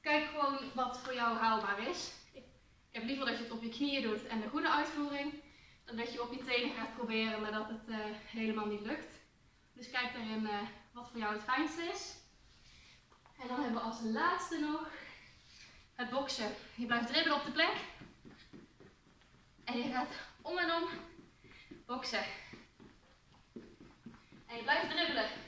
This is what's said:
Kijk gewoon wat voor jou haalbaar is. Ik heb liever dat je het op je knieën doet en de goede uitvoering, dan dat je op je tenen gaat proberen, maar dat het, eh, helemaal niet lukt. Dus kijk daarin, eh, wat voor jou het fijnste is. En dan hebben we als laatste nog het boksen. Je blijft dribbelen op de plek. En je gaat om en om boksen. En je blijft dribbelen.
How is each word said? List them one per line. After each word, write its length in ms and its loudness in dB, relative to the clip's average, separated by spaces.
Kijk 260 4
gewoon 320 2
wat 240 0
voor 160 -4
jou 220 4
haalbaar 520 4
is. 240 -4
Ik 680 -14
heb 40 -4
liever 220 0
dat 100 2
je 60 -2
het 100 -6
op 100 -4
je 60 -2
knieën 340 2
doet 240 0
en 140 0
de 80 -2
goede 220 2
uitvoering, 720 2
dan 120 -8
dat 160 -2
je 100 -2
op 100 -4
je 120 -6
tenen 300 2
gaat 200 -4
proberen, 460 2
maar 120 -2
dat 160 0
het, 200 -8
eh, 80 -2
helemaal 400 0
niet 140 0
lukt. 340 -4
Dus 180 -14
kijk 220 0
daarin, 340 -2
eh, 120 0
wat 180 -10
voor 80 -6
jou 160 0
het 80 -4
fijnste 400 2
is. 320 -4
En 100 -8
dan 120 2
hebben 200 2
we 60 -2
als 160 -4
laatste 560 2
nog 300 0
het 160 -4
boksen. 440 0
Je 120 -2
blijft 200 4
dribbelen 320 6
op 60 -2
de 80 -4
plek. 240 6
En 140 -2
je 140 0
gaat 200 0
om 160 0
en 140 4
om 160 2
boksen. 380 0
En 100 -10
je 60 -6
blijft 280 4
dribbelen. 380 2